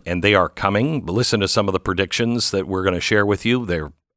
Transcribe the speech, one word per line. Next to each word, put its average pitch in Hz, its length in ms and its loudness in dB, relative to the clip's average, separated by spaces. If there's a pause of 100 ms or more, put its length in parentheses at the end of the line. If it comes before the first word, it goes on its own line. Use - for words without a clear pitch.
and 87 160 -2
they 101 140 4
are 90 140 4
coming, 110 560 -2
listen 110 340 0
to 95 80 0
some 101 220 0
of 95 40 0
the 92 60 0
predictions 110 720 -2
that 95 160 -2
we're 92 160 -2
gonna 92 160 0
share 104 260 2
with 101 200 0
you. 120 200 0
They're 80 280 -4 (240)